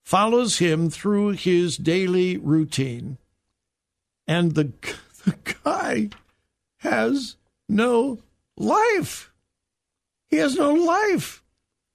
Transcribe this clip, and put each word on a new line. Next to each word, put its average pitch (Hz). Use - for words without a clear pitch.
follows 220
him 165
through 202
his 175
daily 185
routine. 135
And 165
the, 143
<laughs> -
the -
guy 220
has -
no 240
life. 403
He 302
has 294
no 294
life. 349